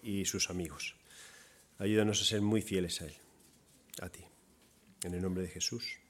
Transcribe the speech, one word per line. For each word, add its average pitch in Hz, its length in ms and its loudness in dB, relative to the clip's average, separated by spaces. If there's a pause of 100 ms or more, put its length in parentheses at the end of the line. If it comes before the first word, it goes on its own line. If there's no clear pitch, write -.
y 101 220 0
sus - 240 0
amigos. 87 460 -4 (800)
Ayúdanos 104 440 4
a - 40 2
ser 107 160 4
muy 104 200 4
fieles 90 400 0
a 85 40 -8
él, 78 80 -12 (880)
a 92 80 -8
ti. - 160 -18 (800)
En 90 80 -4
el 90 80 -2
nombre 92 220 0
de 87 60 -4
Jesús. - 500 -6 (100)